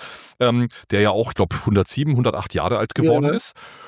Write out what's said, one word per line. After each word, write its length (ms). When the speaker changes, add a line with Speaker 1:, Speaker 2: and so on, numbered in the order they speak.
Speaker 1:
ähm, 280
der 100
ja 100
auch, 180
ich 60
glaub, 300
hundertsieben, 500
hundertacht 380
Jahre 240
alt 200
Speaker 2:
Ja, 60
Speaker 1:
geworden 240
Speaker 2:
ja. 60
Speaker 1:
ist. 200